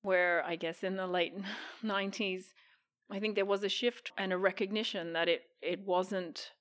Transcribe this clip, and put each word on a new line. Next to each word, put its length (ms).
where 420
I 120
guess 260
in 140
the 100
late 280
<laughs> 220
nineties, 720
I 100
think 140
there 100
was 180
a 60
shift 480
and 160
a 60
recognition 760
that 160
it, 140
it 180
wasn't 720